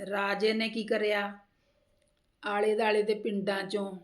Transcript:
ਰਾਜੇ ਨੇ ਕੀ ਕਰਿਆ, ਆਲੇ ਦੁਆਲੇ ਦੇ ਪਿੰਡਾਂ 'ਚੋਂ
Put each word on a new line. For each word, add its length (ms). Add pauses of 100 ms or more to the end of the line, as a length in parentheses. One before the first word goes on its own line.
(100)
ਰਾਜੇ 420
ਨੇ 160
ਕੀ 160
ਕਰਿਆ, 540 (1080)
ਆਲੇ 300
ਦੁਆਲੇ 260
ਦੇ 120
ਪਿੰਡਾਂ 480
'ਚੋਂ 420